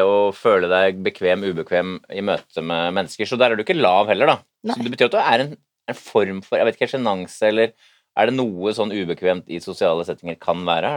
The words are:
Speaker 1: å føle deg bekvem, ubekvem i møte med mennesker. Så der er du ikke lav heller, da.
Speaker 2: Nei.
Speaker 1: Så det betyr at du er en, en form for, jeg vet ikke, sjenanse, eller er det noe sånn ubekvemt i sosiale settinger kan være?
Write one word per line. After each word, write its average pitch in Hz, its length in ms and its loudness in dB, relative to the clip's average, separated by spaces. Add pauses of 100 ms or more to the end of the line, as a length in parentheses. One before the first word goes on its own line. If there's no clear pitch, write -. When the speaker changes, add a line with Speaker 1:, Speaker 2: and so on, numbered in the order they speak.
Speaker 1:
å 101 300 2
føle 95 340 2
deg 92 380 2
bekvem, 92 420 0
ubekvem 90 460 -2 (180)
i 98 80 -8
møte 92 400 -4
med 85 320 -4
mennesker. 95 320 -6
Så 123 160 -4
der 117 140 4
er - 20 0
du 107 80 -4
ikke 190 140 0
lav 101 320 4
heller, 113 180 4
da. 135 80 2 (320)
Speaker 2:
Nei. 240 80 -4
Speaker 1:
Så 240 80 -6
det - 80 -4
betyr 120 160 2
at 196 60 0
du 220 80 2
er 131 240 2
en, 147 80 -14 (340)
en 120 80 -8
form 95 480 -2
for, - 140 -2
jeg 107 100 2
vet 107 80 -2
ikke, 123 160 -4
sjenanse, 104 560 -4
eller 110 240 2 (420)
er 110 140 4
det 127 80 0
noe 107 400 -2
sånn 104 160 -2
ubekvemt 90 560 -2
i 80 140 -8
sosiale 85 420 -2
settinger 85 320 -8
kan 87 320 -4
være? 82 160 0 (120)